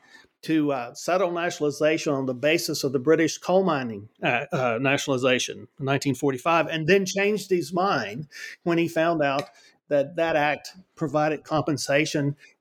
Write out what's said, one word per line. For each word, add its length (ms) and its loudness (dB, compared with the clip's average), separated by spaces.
to, 320 2
uh, 220 -6
settle 360 0
nationalization 840 0
on 120 -2
the 80 -2
basis 500 0
of 80 0
the 80 0
British 380 2
coal 260 2
mining, 460 -2
uh, 300 0
uh, 300 0
nationalization 840 0
in 60 -6
nineteen 300 0
forty-five, 520 0
and 200 -4
then 180 4
changed 440 -2
his 220 0
mind 560 -2
when 140 2
he 100 2
found 360 0
out 200 0
that 300 0
that 180 0
act 380 0
provided 480 -2
compensation 920 0